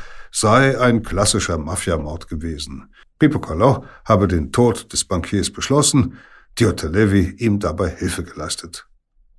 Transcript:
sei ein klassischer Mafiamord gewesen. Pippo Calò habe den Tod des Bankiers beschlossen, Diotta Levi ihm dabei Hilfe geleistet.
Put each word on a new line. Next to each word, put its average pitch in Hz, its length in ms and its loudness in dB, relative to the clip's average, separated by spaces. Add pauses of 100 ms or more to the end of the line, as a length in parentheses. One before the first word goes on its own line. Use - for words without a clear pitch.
(320)
sei 123 480 2
ein 120 220 2
klassischer 92 560 -2
Mafiamord 78 680 -6
gewesen. 76 640 -10 (260)
Pippo 151 200 4
Calò 107 460 0 (200)
habe 104 240 4
den 82 240 -2
Tod - 400 2
des - 120 -4
Bankiers 92 460 -4
beschlossen, 139 680 0 (400)
Diotta 87 300 0
Levi 98 500 2
ihm 104 220 0
dabei 85 280 -2
Hilfe 87 360 -6
geleistet. - 640 -12 (520)